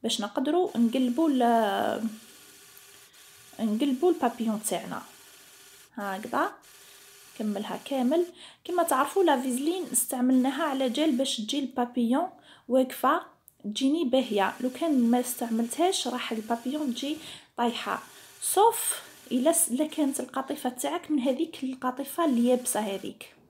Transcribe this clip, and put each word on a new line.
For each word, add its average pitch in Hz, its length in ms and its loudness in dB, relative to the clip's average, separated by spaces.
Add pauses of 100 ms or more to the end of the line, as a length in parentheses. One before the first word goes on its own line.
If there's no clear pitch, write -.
باش 226 180 -2
نقدروا 294 580 0
نقلبوا 247 520 2
ال-، 226 760 2 (1500)
نقلبوا 262 520 2
البابيون 226 500 -2
تاعنا - 400 -6 (920)
هكذا. 233 580 -4 (880)
كملها 208 460 -4
كامل. 277 420 2 (380)
كما 349 180 0
تعرفوا 302 420 2
لا 285 160 6
فيزلين 285 520 -2
استعملناها 254 720 2
على 269 260 0
جال 294 220 2
باش 262 240 0
تجي 226 220 -4
البابيون 247 680 0 (400)
واقفه 262 540 2 (420)
تجيني 269 400 0
باهيه، 233 560 2
لو 247 100 -2
كان 254 400 2
ما 247 100 4
استعملتهاش 247 880 -2
راح 240 240 -6
البابيون 233 640 -4
تجي 294 220 -6 (400)
طايحه، 233 460 -2 (380)
صوف - 640 2 (300)
الا 262 200 2
س-، - 180 2
الا 269 160 0
كانت 285 340 -2
القطيفه 269 480 -6
تاعك 285 420 -6
من 294 100 2
هذيك 269 440 -2
القطيفه 262 600 -4
اليابسه 247 560 4
هذيك. 202 540 -8 (160)